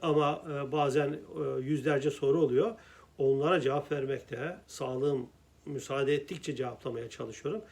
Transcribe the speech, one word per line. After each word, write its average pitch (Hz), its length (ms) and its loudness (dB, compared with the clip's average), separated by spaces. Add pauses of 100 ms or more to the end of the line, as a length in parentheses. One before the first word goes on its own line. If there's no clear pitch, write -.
ama, 147 440 2
e, 143 260 -6
bazen, 147 420 2
e, 143 480 -4
yüzlerce 143 500 2
soru 143 300 2
oluyor. 156 340 4 (420)
Onlara 147 440 4
cevap 143 300 -2
vermekte 135 680 -4 (100)
sağlığım 131 640 -2 (360)
müsaade 139 500 0
ettikçe 147 400 -4
cevaplamaya 117 540 -6
çalışıyorum. 143 520 -6 (100)